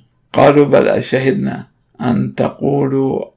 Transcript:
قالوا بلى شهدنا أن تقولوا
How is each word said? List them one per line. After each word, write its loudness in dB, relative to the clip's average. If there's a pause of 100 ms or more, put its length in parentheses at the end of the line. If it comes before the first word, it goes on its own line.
(340)
قالوا 4
بلى 2
شهدنا -4 (340)
أن -2
تقولوا -2 (120)